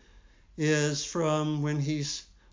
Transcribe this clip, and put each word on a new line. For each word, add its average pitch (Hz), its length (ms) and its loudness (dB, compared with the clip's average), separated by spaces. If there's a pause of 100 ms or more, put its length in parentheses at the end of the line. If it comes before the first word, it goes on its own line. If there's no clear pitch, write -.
(580)
is 151 480 2
from 151 560 0
when 151 180 0
he 147 220 -2
s-, - 240 -8 (280)